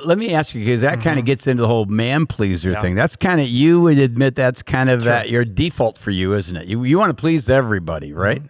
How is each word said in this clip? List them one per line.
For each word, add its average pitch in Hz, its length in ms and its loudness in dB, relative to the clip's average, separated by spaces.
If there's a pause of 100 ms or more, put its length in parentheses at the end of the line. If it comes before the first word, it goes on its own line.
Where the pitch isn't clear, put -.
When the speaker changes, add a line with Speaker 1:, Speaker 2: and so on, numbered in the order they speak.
Speaker 1:
let 170 120 2
me 220 160 -2
ask 156 220 -2
you, 110 100 -6
'cause 117 160 0
that 139 200 0
kinda 156 200 0
Speaker 2:
Mm-hmm. 120 40 -4
Speaker 1:
gets 135 220 -2
into 127 140 2
the 113 60 2
whole 113 180 2
man 120 400 0
pleaser 92 460 -2
Speaker 2:
Yeah. 104 100 -4
Speaker 1:
thing. 90 140 -2
That's 131 200 0
kinda, 175 300 0
you 147 360 4
would 160 180 4
admit 127 360 0
that's 127 260 -2
kind 131 280 0
of 123 120 2
Speaker 2:
Sure. 120 100 2
Speaker 1:
that 113 180 0
your 120 160 0
default 117 520 -2
for - 140 -6
you, 95 220 0
isn't 90 240 -4
it? 82 100 -14
You, 113 160 -4
you 139 160 2
wanna 190 140 2
please 151 360 -2
everybody, 82 640 0
right? 98 260 -2
Speaker 2:
Mm-hmm. 143 100 -16